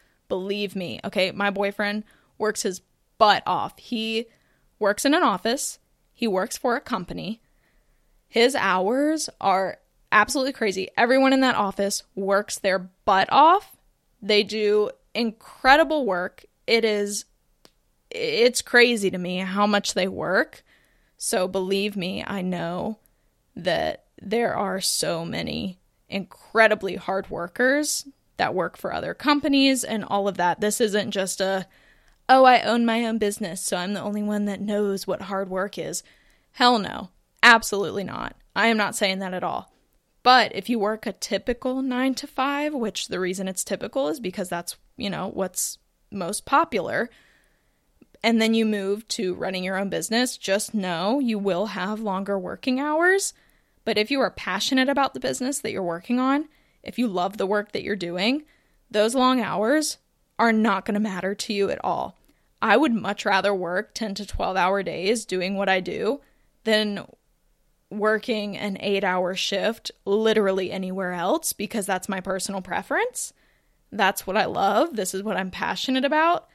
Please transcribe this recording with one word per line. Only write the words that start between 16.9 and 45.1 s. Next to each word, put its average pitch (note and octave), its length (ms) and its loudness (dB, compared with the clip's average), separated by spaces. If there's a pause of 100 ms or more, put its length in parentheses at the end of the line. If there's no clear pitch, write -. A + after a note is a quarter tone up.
it's F3 520 0
crazy A#3+ 480 4
to F3+ 80 -6
me F3+ 200 -4
how F#3+ 280 0
much G3+ 280 0
they F3+ 140 0
work. - 560 -2 (520)
So - 320 -2
believe G3 480 -2
me, F#3 300 -6
I G3 160 -6
know F3+ 560 -4 (560)
that D#3+ 500 -2 (160)
there A3 340 -2
are F#3+ 260 -2
so E3 440 -2
many E3+ 540 -6 (300)
incredibly G3+ 880 0
hard F#3+ 340 -4
workers C4 760 -2 (300)
that D3+ 180 0
work E3+ 220 -4
for - 160 -6
other F3 220 -6
companies C#4 680 2
and G#3+ 220 -4
all G3+ 240 0
of F#3+ 80 -4
that. F3 240 2
This G#3 200 0
isn't G#3 300 0
just F#3+ 300 -4
a, F#3+ 260 -2 (640)
"Oh, C4 160 8
I B3+ 180 8
own A#3 220 2
my A#3 220 0
own A3+ 120 -2
business, G3+ 440 -4
so - 140 -4
I'm F3+ 180 -4
the F3 80 -6
only G#3 200 -4
one G#3 220 -2
that G3+ 160 -4
knows G3+ 460 -2
what G3 160 -4
hard F#3+ 260 -6
work F#3+ 300 -4
is." D#3+ 240 -8 (500)
Hell B3 260 4
no. - 320 -8 (320)
Absolutely A3+ 640 6
not. - 320 -8 (180)
I G#3+ 140 2
am A3+ 80 4
not G#3 200 -2
saying F#3+ 240 -2
that F#3 140 -6
at F3+ 100 -6
all. - 280 -6 (500)
But B3 320 6
if F#3+ 140 -8
you A#3+ 100 0
work G#3+ 280 -2
a G3+ 60 -6
typical B3 680 -4
nine-to-five, C4+ 920 -2
which A#3 340 -6
the F3+ 120 -4
reason F#3 260 -4
it's F#3+ 180 -6
typical A#3 440 -4
is D#4 100 -4
because F#3 300 -6
that's, E3+ 280 -8 (200)
you G3+ 120 -6
know, F3+ 200 -6